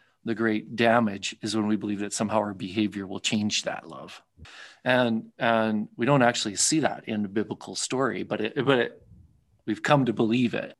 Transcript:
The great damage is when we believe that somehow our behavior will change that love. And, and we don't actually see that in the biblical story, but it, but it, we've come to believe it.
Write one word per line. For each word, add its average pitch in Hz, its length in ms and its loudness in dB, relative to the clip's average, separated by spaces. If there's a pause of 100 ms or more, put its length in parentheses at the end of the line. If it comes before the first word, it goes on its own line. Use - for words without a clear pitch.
(240)
The 113 120 -2
great 110 400 0
damage 113 640 2
is 107 160 -4
when 107 100 2
we 107 80 2
believe 104 240 -4
that 101 140 -6
somehow 107 240 -2
our 104 160 0
behavior 98 520 -4
will 95 140 -10
change 107 440 0
that - 240 -8
love. - 340 -16 (640)
And, 123 420 2 (120)
and 110 600 2
we 120 80 0
don't 135 180 6
actually 117 320 2
see 156 240 2
that - 280 -2
in 107 140 -2
the 101 60 -2
biblical 101 480 -6
story, 117 480 -2
but 107 180 -4
it, 117 240 -2
but 131 140 4
it, - 220 -2 (640)
we've 107 180 -2
come 143 220 6
to 117 80 2
believe 117 400 2
it. - 260 -6